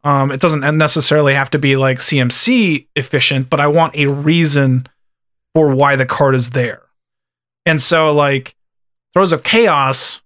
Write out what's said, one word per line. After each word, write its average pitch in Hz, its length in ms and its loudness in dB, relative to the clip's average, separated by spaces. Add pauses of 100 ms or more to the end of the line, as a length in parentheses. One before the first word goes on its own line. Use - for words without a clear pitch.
Um, 139 280 0
it 135 80 -8
doesn't 151 380 -2
necessarily 151 560 0
have 139 180 -2
to 147 80 -2
be, 139 180 0
like, 131 220 0
C 143 200 0
M 123 100 0
C 208 680 0
efficient, 131 540 -2
but 151 100 -2
I 147 80 0
want 160 280 0
a 147 120 0
reason 143 800 0 (680)
for 151 180 2
why 139 220 2
the 131 100 -2
card 135 300 0
is 123 160 -2
there. 120 320 -6 (840)
And 156 160 0
so, 160 320 2
like, 139 420 -2 (580)
Throes 180 200 2
of - 100 -4
Chaos 147 840 0